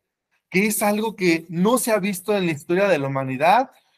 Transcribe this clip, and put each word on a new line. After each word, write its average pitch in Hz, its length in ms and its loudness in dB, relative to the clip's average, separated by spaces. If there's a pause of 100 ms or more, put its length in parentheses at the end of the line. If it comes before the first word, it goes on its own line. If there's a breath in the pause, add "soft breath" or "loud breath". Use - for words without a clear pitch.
(500)
que 196 160 2
es 214 160 -2
algo 214 340 -2
que 165 320 0
no 190 300 2
se 240 120 -4
ha 214 80 2
visto 202 380 -4
en 190 100 -2
la 165 60 -2
historia 180 360 -2
de 165 100 2
la 139 100 -4
humanidad. 139 640 0 (280 soft breath)